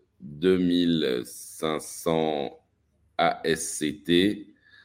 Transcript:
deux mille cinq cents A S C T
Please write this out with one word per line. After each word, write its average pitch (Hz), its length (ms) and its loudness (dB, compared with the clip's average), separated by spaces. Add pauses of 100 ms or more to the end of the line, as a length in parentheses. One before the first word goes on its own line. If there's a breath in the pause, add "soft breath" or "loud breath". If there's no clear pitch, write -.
(200)
deux 73 360 2
mille 85 680 2
cinq - 580 -6
cents 78 760 -2 (600)
A 85 260 2
S - 340 -2
C 73 240 -4
T 92 520 2 (300 soft breath)